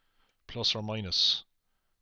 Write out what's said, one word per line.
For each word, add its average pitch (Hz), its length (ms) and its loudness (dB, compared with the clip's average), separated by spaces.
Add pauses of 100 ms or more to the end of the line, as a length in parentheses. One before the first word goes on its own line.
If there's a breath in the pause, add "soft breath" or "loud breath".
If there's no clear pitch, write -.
(460)
plus - 300 0
or 110 80 -4
minus 107 640 0 (560)